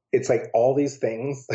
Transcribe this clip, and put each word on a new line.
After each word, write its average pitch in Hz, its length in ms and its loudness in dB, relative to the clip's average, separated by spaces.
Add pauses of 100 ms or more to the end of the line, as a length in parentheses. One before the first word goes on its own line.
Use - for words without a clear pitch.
(120)
it's 127 160 0
like 117 160 2 (100)
all 123 200 4
these 143 240 0
things, 131 560 -6